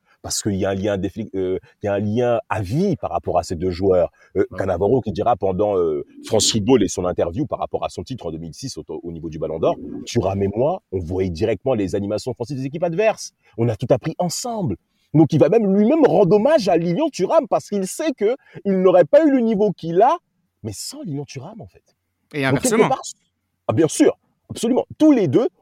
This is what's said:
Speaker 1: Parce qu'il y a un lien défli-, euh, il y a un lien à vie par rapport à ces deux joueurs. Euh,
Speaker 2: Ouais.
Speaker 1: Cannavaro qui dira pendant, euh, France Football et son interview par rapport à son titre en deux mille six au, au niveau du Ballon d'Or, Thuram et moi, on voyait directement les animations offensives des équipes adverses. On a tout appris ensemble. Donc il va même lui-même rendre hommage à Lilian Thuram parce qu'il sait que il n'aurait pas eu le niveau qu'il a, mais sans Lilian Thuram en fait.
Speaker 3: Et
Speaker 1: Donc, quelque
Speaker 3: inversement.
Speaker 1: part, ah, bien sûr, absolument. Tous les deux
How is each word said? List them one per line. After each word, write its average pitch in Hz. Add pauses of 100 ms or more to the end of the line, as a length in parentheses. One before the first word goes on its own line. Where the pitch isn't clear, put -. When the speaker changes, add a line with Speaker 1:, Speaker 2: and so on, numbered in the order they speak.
(200)
Speaker 1:
Parce -
qu'il 101
y 95
a 98
un -
lien 98
défli-, 98
euh, 92 (240)
il -
y -
a 101
un 101
lien 113 (100)
à 101
vie 139
par 85
rapport 85
à 82
ces -
deux 87
joueurs. 90 (240)
Euh, 98
Speaker 2:
Ouais. 90
Speaker 1:
Cannavaro 98
qui 104
dira 98
pendant, 98
euh, 78 (220)
France -
Football 113
et 90
son 90
interview 90
par 92
rapport 82
à 76
son -
titre 117
en 82
deux 80
mille 80
six -
au, 78
au -
niveau 82
du 78
Ballon 80
d'Or, 156 (320)
Thuram 98
et 98
moi, 151 (100)
on 95
voyait 92
directement 107
les 98
animations 104
offensives 123
des 131
équipes 156
adverses. 185 (260)
On 117
a 110
tout -
appris 156
ensemble. 180 (360)
Donc 156
il 151
va 165
même 202
lui-même 269
rendre 170
hommage 226
à 170
Lilian 175
Thuram 240
parce -
qu'il 196
sait 302
que 214 (300)
il 190
n'aurait 180
pas 294
eu 302
le 269
niveau 214
qu'il 165
a, 302 (460)
mais 107
sans 294
Lilian 143
Thuram 170
en 104
fait. - (500)
Speaker 3:
Et 147
Speaker 1:
Donc, 135
quelque 247
Speaker 3:
inversement. 214
Speaker 1:
part, 262 (680)
ah, 117
bien 156
sûr, - (320)
absolument. - (100)
Tous 311
les 214
deux 185 (120)